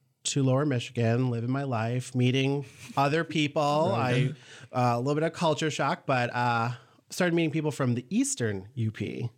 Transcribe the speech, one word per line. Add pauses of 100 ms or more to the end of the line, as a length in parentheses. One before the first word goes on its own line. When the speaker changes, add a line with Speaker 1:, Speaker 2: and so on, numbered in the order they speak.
(240)
Speaker 1:
to
Lower
Michigan,
living
my
life,
meeting (320)
other
people.
Speaker 2:
Right. (400)
Speaker 1:
I,
uh,
a
little
bit
of
culture
shock,
but,
uh, (400)
started
meeting
people
from
the
Eastern (100)
U
P.